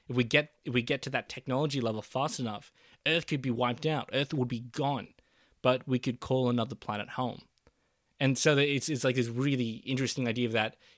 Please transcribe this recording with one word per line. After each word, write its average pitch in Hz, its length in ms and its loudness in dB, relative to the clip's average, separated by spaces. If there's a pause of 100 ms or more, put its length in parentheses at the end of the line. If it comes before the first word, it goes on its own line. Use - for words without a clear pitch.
If 120 80 -2
we 123 80 4
get, 147 260 2 (140)
if 123 100 -6
we 123 80 4
get 135 200 -2
to 139 80 -6
that 131 180 -4
technology 139 520 -2
level 110 220 -2
fast - 380 -4
enough, 110 320 -6 (340)
Earth 160 220 0
could 147 120 0
be 127 100 -2
wiped 120 360 0
out. 151 260 -2
Earth 139 220 -2
would 127 140 0
be 120 120 -4
gone, 131 480 -4 (540)
but 127 260 2
we 127 120 2
could 123 200 -4
call 131 300 2
another 120 240 0
planet 104 360 -8
home. - 320 -4 (760)
And 135 180 4
so 151 200 4
that 143 120 4
it's, 143 200 0
it's 143 160 -2
like 127 120 4
this 120 120 2
really 123 580 -2
interesting 131 420 -2
idea 120 200 0
of 110 40 -2
that, 113 240 0 (220)